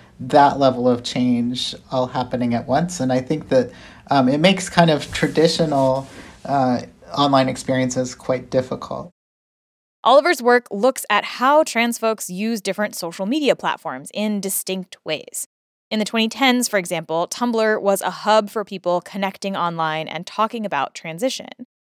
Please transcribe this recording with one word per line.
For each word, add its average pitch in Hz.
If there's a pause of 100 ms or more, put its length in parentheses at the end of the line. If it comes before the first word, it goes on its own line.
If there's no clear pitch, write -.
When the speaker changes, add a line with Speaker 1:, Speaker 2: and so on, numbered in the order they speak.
(200)
Speaker 1:
that 139
level 127
of 120
change 123 (180)
all 127
happening 123
at 117
once. 156
And 127
I 127
think 156
that, 123 (400)
um, 135
it 143
makes 185
kind 170
of 147
traditional, 139 (360)
uh, 131 (340)
online 139
experiences 127
quite 127
difficult. 131 (920)
Speaker 2:
Oliver's 277
work 240
looks 220
at 208
how 294
trans 233
folks 220
use 214
different 196
social 180
media 247
platforms 147
in 208
distinct 190
ways. - (440)
In 220
the 214
twenty 220
tens, 247
for 208
example, 165
Tumblr 220
was 196
a 185
hub 208
for 214
people 180
connecting 190
online 165
and 165
talking 220
about 147
transition. 170 (440)